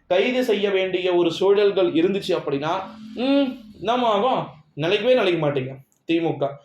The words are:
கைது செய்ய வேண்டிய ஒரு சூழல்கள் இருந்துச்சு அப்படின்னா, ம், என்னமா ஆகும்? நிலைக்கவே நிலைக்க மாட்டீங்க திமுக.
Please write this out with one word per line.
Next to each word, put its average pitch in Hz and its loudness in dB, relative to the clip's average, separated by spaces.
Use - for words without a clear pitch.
கைது 247 2
செய்ய 202 0
வேண்டிய 185 0
ஒரு 170 2
சூழல்கள் 196 2
இருந்துச்சு 185 0
அப்படின்னா, 151 -2
ம், 277 0
என்னமா 240 0
ஆகும்? 214 0
நிலைக்கவே 202 2
நிலைக்க 175 2
மாட்டீங்க 135 -2
திமுக. 160 0